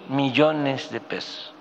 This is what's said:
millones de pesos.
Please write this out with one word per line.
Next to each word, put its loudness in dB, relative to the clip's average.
millones 2
de -4
pesos. -10